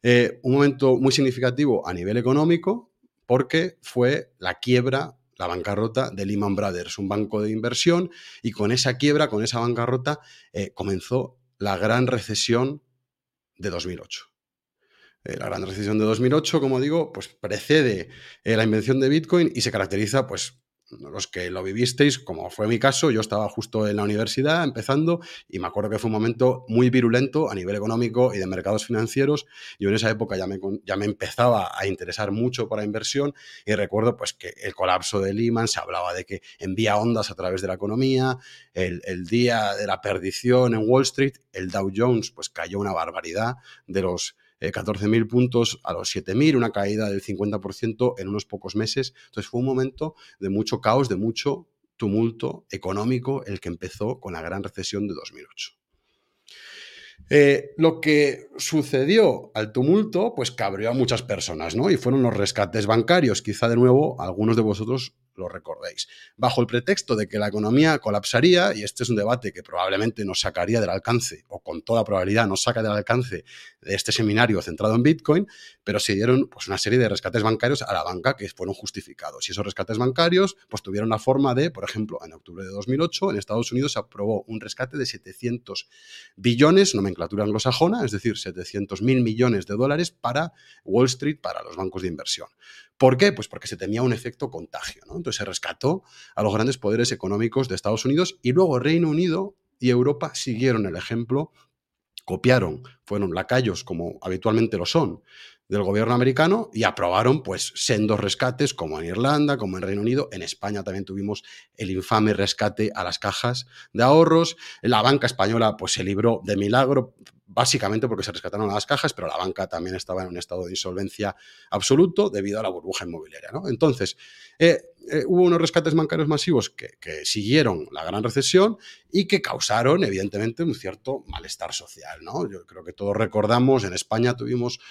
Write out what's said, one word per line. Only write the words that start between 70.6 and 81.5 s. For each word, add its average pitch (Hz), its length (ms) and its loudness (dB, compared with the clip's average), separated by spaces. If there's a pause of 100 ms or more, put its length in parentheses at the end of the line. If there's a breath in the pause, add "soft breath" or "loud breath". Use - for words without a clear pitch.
del 98 100 0
alcance, 98 600 -4
o - 120 -14
con 82 200 -10
toda 117 240 0
probabilidad 101 420 2
nos 95 160 -2
saca 117 180 0
del 107 120 -2
alcance 117 500 -2 (380 loud breath)
de 98 140 -4
este - 180 -2
seminario 107 480 2
centrado 101 340 -2
en 120 80 4
Bitcoin, 156 420 2 (380 loud breath)
pero 104 160 -2
se 104 160 0
dieron, 123 320 2
pues, - 220 -14
una 95 80 -4
serie 113 220 2
de 113 100 2
rescates 98 340 -2
bancarios 117 380 0
a - 100 -6
la 85 120 -2
banca 92 340 -4
que 101 100 -10
fueron 92 260 -8
justificados. - 760 -12
Y - 20 -10
esos 95 140 -6
rescates 101 320 -6
bancarios, 170 580 2 (140 soft breath)
pues, - 120 -8
tuvieron 101 280 -4
la 110 100 0
forma 135 340 2